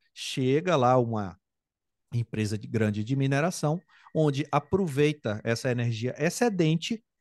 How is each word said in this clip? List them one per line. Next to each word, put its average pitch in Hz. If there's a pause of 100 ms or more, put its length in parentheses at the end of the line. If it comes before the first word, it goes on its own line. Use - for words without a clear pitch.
(140)
chega 147
lá 127
uma 110 (760)
empresa 110
de, 117
grande 107
de 127
mineração, 147 (360)
onde 151
aproveita 147
essa 117
energia 120
excedente, 175 (180)